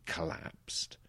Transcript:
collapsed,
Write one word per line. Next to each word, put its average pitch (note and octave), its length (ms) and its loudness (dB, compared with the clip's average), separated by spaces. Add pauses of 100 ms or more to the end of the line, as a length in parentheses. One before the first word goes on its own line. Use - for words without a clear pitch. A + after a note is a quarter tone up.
collapsed, - 920 0 (120)